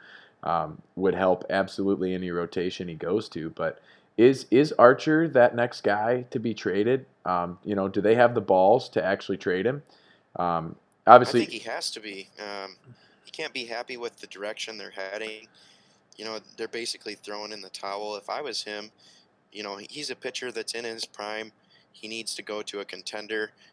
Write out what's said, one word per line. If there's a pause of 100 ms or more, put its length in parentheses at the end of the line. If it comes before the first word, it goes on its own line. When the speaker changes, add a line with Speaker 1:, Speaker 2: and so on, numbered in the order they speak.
(440)
Speaker 1:
um, (160)
would
help
absolutely
any
rotation
he
goes
to.
But (380)
is,
is
Archer
that
next
guy
to
be
traded? (180)
Um,
you
know,
do
they
have
the
balls
to
actually
trade
him? (520)
Um, (320)
obviously
Speaker 2:
I
think
he
has
to
be. (120)
Um, (480)
he
can't
be
happy
with
the
direction
they're
heading. (720)
You
know, (180)
they're
basically
throwing
in
the
towel.
If
I
was
him, (600)
you
know, (120)
he's
a
pitcher
that's
in
his
prime. (420)
He
needs
to
go
to
a
contender, (220)